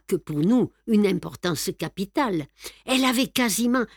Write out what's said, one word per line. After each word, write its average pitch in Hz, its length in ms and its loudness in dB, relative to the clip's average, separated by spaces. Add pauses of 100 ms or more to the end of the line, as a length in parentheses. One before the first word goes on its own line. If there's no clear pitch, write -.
que 190 100 0
pour 151 220 -4
nous 196 320 4 (160)
une 208 200 4
importance 175 680 -4
capitale. 190 680 -4 (380)
Elle 262 200 0
avait 247 220 2
quasiment 240 580 0 (120)